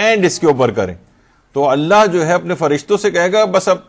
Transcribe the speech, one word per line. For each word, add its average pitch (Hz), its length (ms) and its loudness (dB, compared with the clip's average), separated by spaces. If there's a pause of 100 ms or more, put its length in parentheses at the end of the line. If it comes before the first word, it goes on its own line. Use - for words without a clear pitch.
एंड 214 240 2
इसके 165 220 -2
ऊपर 131 240 2
करें, 92 280 -4 (560)
तो 139 100 -2
अल्लाह 156 420 2
जो 175 160 -2
है 160 120 0
अपने 175 200 -4
फरिश्तों 147 420 -2
से 202 140 -2
कहेगा, 185 360 0
"बस 185 220 -2
अब 185 200 -2